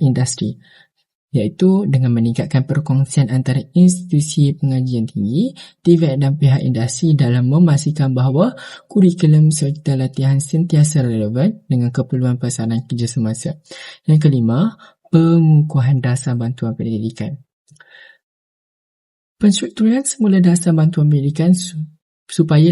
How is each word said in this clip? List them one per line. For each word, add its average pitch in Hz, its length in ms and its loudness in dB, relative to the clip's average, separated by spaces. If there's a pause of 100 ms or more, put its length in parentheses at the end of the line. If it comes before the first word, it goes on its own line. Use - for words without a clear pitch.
industri, 123 560 -2 (720)
iaitu 185 560 0
dengan 127 240 0
meningkatkan 117 560 -2
perkongsian 143 640 -2
antara 131 400 -2
institusi 156 800 2
pengajian 127 560 -2
tinggi, 139 480 -4 (240)
tived 160 400 2
dan 139 160 0
pihak 139 240 2
industri 127 560 -2
dalam 123 320 0
memastikan 147 640 0
bahawa 135 400 0 (400)
kurikulum 160 560 4
serta 147 480 -2
latihan 135 480 -2
sentiasa 156 640 0
relevan 117 640 -2
dengan 120 240 0
keperluan 127 400 -2
pasaran 117 480 -4
kerja 120 240 -6
semasa. 113 560 -6 (400)
Yang 156 240 2
kelima, 131 480 0 (320)
pengukuhan 151 960 2
dasar 127 320 -4
bantuan 117 400 -6
pendidikan. 113 640 -8 (2000)
Penstrukturan 220 640 0
semula 196 400 2
dasar 175 320 2
bantuan 156 320 2
pendidikan 151 480 0
su-, 170 240 -8 (480)
supaya 160 440 2